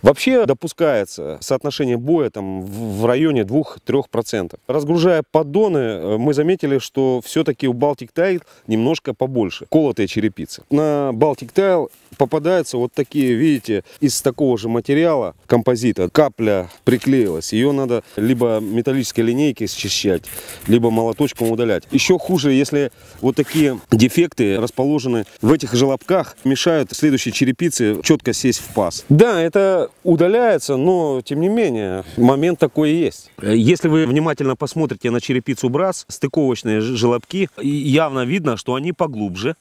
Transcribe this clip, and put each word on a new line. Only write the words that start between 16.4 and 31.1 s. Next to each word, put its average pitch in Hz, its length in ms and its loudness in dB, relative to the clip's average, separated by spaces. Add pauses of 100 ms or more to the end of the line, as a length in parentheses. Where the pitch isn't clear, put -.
приклеилась. 117 680 0
Её 123 200 2
надо 123 300 -2 (140)
либо 117 440 2
металлической 117 600 -2
линейкой 120 460 0
счищать, - 560 -2 (460)
либо 117 220 4
молоточком 117 600 -2
удалять. 113 400 0
Ещё 165 280 2
хуже, 147 340 0
если 139 400 0 (280)
вот 123 140 0
такие 147 440 0 (120)
дефекты 113 720 2
расположены 127 640 -2 (180)
в 113 100 4
этих 131 220 0
желобках, 135 720 0
мешают 135 480 2
следующей 135 400 0
черепице 127 680 0
чётко 143 300 0
сесть - 280 0
в - 140 -16
паз. 92 340 -2
Да, 180 320 6
это 185 500 2 (120)
удаляется, 180 720 2
но 151 480 0